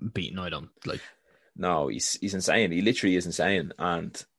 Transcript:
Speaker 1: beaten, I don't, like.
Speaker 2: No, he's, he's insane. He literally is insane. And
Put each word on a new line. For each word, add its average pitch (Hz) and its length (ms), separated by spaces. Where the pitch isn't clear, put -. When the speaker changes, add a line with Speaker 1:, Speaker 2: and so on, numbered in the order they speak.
Speaker 1:
beaten, 92 260
I 90 100
don't, - 200
like. - 160
Speaker 2:
No, 82 320
he's, - 320
he's 95 140
insane. 95 380
He 85 100
literally 104 340
is 87 120
insane. 87 500
And 85 460